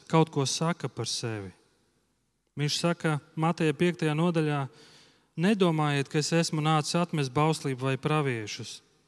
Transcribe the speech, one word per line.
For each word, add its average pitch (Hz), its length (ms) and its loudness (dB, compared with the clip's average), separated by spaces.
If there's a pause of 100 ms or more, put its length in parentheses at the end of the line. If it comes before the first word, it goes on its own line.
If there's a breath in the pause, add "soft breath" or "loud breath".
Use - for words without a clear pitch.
kaut 160 240 4
ko 139 160 0
saka 165 420 -4
par 117 220 -8
sevi. 107 400 -6 (1040)
Viņš 147 220 -2
saka 165 420 0 (140)
Mateja 160 380 0
piektajā 160 420 0
nodaļā: 156 540 0 (680 loud breath)
"Nedomājiet, 160 720 2
ka 160 100 -2
es 147 120 -2
esmu 165 320 2
nācis 156 320 2
atmest 156 400 0
bauslību 147 460 0
vai 131 160 0
praviešus. 127 840 -4 (280)